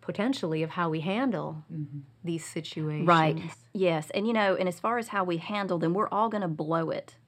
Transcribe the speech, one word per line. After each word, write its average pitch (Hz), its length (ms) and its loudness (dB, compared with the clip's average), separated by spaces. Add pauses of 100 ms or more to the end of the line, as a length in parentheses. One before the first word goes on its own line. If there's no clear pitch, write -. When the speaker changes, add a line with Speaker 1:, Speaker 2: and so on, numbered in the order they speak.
Speaker 1:
potentially 196 600 -2
of 160 80 -4
how 170 200 0
we 160 100 -2
handle 165 720 -2
Speaker 2:
Mm-hmm. 147 280 -8 (220)
Speaker 1:
these 165 220 -4
situations. 156 640 -4
Speaker 2:
Right. 160 300 6 (340)
Speaker 3:
Yes, 170 380 2
and, 202 160 0
you 233 60 2
know, 208 240 4
and 208 120 2
as 208 100 -4
far 233 200 0
as 226 100 -6
how 196 160 0
we 175 140 0
handle 190 400 -2
them, 165 160 2
we're 208 140 0
all 214 200 2
gonna 202 200 -2
blow 160 420 0
it - 240 -6 (140)